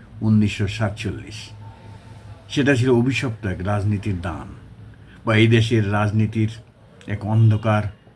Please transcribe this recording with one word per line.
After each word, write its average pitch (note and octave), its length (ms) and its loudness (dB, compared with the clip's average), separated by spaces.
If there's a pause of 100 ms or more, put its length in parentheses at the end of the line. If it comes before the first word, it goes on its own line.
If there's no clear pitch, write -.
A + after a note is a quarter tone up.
(220)
উনিশশো G#2+ 460 2
সাতচল্লিশ। - 840 -8 (1000)
সেটা C#3 260 2
ছিল B2 140 2
অভিশপ্ত A#2+ 560 0
এক F2+ 200 -4
রাজনীতির G2+ 560 -2
দান, E2+ 260 -8 (760)
বা A2 100 2
এই A2 120 8
দেশের A2+ 440 2
রাজনীতির G#2+ 580 0 (580)
এক G#2 180 -8
অন্ধকার G#2+ 580 2 (320)